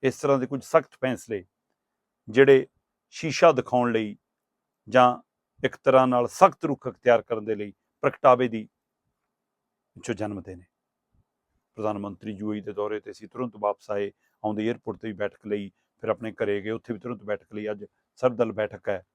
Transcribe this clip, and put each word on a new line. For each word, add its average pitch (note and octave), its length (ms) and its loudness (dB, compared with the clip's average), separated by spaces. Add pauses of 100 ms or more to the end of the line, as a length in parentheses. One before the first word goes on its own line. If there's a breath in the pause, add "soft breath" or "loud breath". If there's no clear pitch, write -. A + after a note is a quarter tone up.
ਇਸ C3 140 0
ਤਰ੍ਹਾਂ C#3 220 2
ਦੇ B2 80 -4
ਕੁਝ C3+ 160 -8
ਸਖਤ - 380 -2
ਫੈਸਲੇ A2+ 420 -6 (840)
ਜਿਹੜੇ C3+ 380 6 (500)
ਸ਼ੀਸ਼ਾ D#3+ 360 4
ਦਿਖਾਉਣ B2 400 0
ਲਈ G#2+ 240 -2 (720)
ਜਾਂ B2 340 4 (420)
ਇੱਕ C3 120 -2
ਤਰ੍ਹਾਂ C3 320 4
ਨਾਲ B2 200 0
ਸਖਤ - 380 2
ਰੁਖ C#3 220 -4
ਅਖਤਿਆਰ A#2 340 2
ਕਰਨ A2 240 -8
ਦੇ A2 100 -2
ਲਈ G2+ 180 -10 (300)
ਪ੍ਰਗਟਾਵੇ B2+ 440 4
ਦੀ A2 160 -6 (1300)
ਵਿੱਚੋਂ - 200 -8
ਜਨਮਦੇ G2 400 -10
ਨੇ। F2+ 100 -20 (1120)
ਪ੍ਰਧਾਨ G#2+ 200 -4
ਮੰਤਰੀ G2+ 340 -10
ਯੂ G#2+ 220 -8
ਏ G#2+ 40 -6
ਈ G#2 40 -10
ਦੇ G2+ 120 -12
ਦੌਰੇ G#2 260 -6
ਤੇ G#2 140 -16
ਸੀ, G#2+ 140 -20
ਤੁਰੰਤ A#2+ 300 -10
ਵਾਪਸ G#2 340 -4
ਆਏ, G2+ 200 -4 (320)
ਆਉਂਦੇ G#2+ 220 -4
ਏਅਰਪੋਰਟ A2+ 340 -6
ਤੇ A2+ 80 -12
ਵੀ A2 60 -8
ਬੈਠਕ G2 340 -10
ਲਈ, G#2 220 -6 (340)
ਫਿਰ A2 60 -6
ਆਪਣੇ A2 240 -4
ਘਰੇ G2+ 280 -2
ਗਏ, G2+ 80 -10
ਉੱਥੇ A2+ 240 -8
ਵੀ G#2 60 -10
ਤੁਰੰਤ A2 240 -12
ਬੈਠਕ G#2 300 -10
ਲਈ। G#2+ 180 -8
ਅੱਜ G2+ 140 -10 (340)
ਸਰਬ B2+ 160 2
ਦਲ A2 160 0
ਬੈਠਕ G#2+ 380 -6
ਹੈ F#2+ 140 -4 (120)